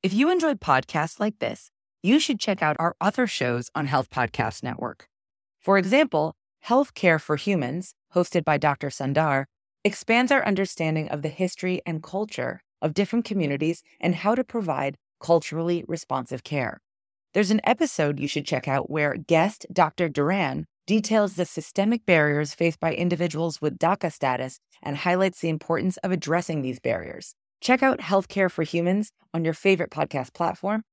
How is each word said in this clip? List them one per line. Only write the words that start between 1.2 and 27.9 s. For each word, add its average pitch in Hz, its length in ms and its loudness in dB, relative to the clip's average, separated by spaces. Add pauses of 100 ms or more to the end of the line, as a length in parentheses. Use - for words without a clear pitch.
like 214 180 -2
this, 110 320 -6 (320)
you 233 160 6
should 269 220 0
check 190 240 -2
out 151 160 2
our 165 200 0
other 214 280 2
shows 120 480 -2
on 147 100 -2
Health 135 240 0
Podcast 120 540 -2
Network. - 420 -8 (540)
For 196 180 4
example, 190 560 2 (320)
Healthcare 202 540 4
for 151 160 -2
Humans, 170 580 -4 (180)
hosted 175 320 2
by 147 140 2
Doctor 143 300 0
Sundar, 139 560 0 (400)
expands 233 480 2
our 269 120 2
understanding 170 680 0
of 147 120 -4
the 156 60 -4
history 180 580 -2
and 160 160 -6
culture 190 580 -6 (220)
of 156 100 -2
different 214 320 0
communities 156 600 -2 (160)
and 175 160 0
how 208 180 0
to 254 80 0
provide 143 540 -2 (240)
culturally 165 680 0
responsive 131 560 -6
care. 135 380 -4 (520)
There's 202 200 2
an 220 100 4
episode 156 560 0
you 143 80 -4
should 143 180 -4
check 131 220 -4
out 135 240 -2
where 147 240 0
guest 170 580 0
Doctor 170 360 2
Duran 147 580 0 (220)
details 214 460 2
the 175 100 0
systemic 202 600 -2
barriers 151 480 4
faced 165 280 0
by 165 140 0
individuals 165 680 -2
with 147 160 -2
daca 175 340 0
status 127 460 -4 (240)
and 143 140 -6
highlights 185 420 0
the 165 120 -2
importance 165 480 -2
of 185 120 -4
addressing 160 520 -2
these 131 180 -6
barriers. - 560 -6 (240)
Check 254 220 2
out 269 180 2